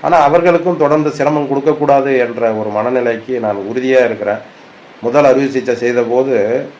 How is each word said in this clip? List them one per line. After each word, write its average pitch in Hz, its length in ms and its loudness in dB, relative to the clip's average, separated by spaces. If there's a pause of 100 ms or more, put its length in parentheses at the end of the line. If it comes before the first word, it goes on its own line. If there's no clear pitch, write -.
ஆனா 165 180 2
அவர்களுக்கும் 170 580 2
தொடர்ந்து 151 340 2
சிரமம் 147 380 -2
கொடுக்கக்கூடாது 139 720 0
என்ற 117 340 0
ஒரு 107 160 -4
மனநிலைக்கு 117 720 -2
நான் 107 160 -2
உறுதியா 127 480 0
இருக்கிறேன். 104 340 -4 (640)
முதல் 127 240 0
அறுவை 143 220 4
சிகிச்சை 123 280 -2
செய்த 120 280 0
போது 123 640 0 (140)